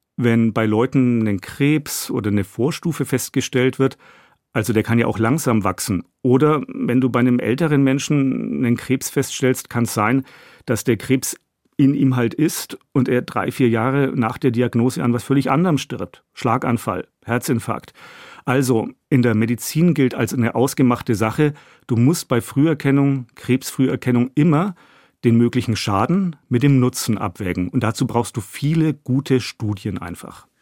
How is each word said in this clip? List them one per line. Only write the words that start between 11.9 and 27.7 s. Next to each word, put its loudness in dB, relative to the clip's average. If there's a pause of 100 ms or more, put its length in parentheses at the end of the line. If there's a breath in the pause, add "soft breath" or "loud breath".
ihm 2
halt 0
ist -4 (140)
und 2
er 0
drei, -4
vier 0
Jahre 0
nach -2
der 0
Diagnose 0
an 2
was -2
völlig 0
anderem 2
stirbt. -8 (100)
Schlaganfall, -2 (200)
Herzinfarkt. -4 (520 loud breath)
Also 2 (200)
in 4
der 4
Medizin 0
gilt 2
als -2
eine 0
ausgemachte 0
Sache, 0 (320 loud breath)
du -2
musst 2
bei 2
Früherkennung, 0
Krebsfrüherkennung 0
immer 2 (500 soft breath)
den 4
möglichen 2
Schaden 0 (100)
mit 0
dem 6
Nutzen 0
abwägen. -4
Und -2